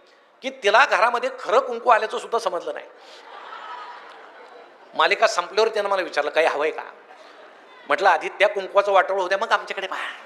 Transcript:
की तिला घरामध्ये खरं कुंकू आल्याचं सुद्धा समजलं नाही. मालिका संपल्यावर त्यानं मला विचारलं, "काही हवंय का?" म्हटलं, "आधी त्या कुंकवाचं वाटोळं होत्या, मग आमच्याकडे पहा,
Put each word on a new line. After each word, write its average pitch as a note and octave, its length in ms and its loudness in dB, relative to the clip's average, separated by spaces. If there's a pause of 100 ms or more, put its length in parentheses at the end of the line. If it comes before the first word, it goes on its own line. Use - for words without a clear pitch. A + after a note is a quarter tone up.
(420)
की B3+ 80 -6
तिला A3 360 4
घरामध्ये A#3 440 0 (100)
खरं G#3 200 2
कुंकू A#3+ 300 -2
आल्याचं A3 300 2
सुद्धा A3+ 200 -4
समजलं D#3+ 340 -4
नाही. C3+ 140 -12 (2000)
मालिका G3 320 4
संपल्यावर G3 460 0
त्यानं G3+ 160 -2
मला F#3+ 120 0
विचारलं, D3 300 -2
"काही D#3 160 2
हवंय C#3+ 240 0
का?" A#2 120 -10 (1040)
म्हटलं, D#3+ 220 4
"आधी E3+ 200 2
त्या G3+ 200 2
कुंकवाचं G3 420 0
वाटोळं F#3+ 300 2
होत्या, F#3 160 0
मग A3+ 140 -2
आमच्याकडे G3 360 -2
पहा, - 200 -8 (180)